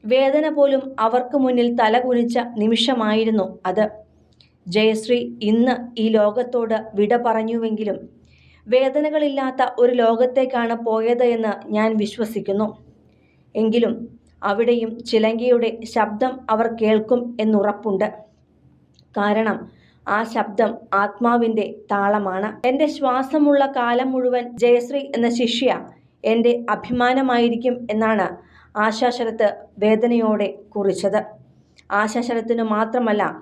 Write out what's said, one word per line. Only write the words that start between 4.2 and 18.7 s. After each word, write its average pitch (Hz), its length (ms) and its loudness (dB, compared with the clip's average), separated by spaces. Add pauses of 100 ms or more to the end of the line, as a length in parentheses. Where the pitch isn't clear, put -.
ജയശ്രീ 220 560 0 (200)
ഇന്ന് 233 360 2 (220)
ഈ 220 100 2
ലോകത്തോട് 220 680 0 (180)
വിട 208 220 2
പറഞ്ഞുവെങ്കിലും 220 800 -2 (720)
വേദനകളില്ലാത്ത 269 920 0 (180)
ഒരു 247 140 4
ലോകത്തേക്കാണ് 240 840 2
പോയത് 233 480 0
എന്ന് 226 300 0 (200)
ഞാൻ 220 240 2
വിശ്വസിക്കുന്നു. 208 720 -4 (880)
എങ്കിലും 220 380 2 (500)
അവിടെയും 226 480 0 (120)
ചിലങ്കയുടെ 226 680 2 (160)
ശബ്ദം 220 480 -2 (160)
അവർ 220 240 0
കേൾക്കും 220 480 2 (180)
എന്നുറപ്പുണ്ട്. 208 680 0 (1080)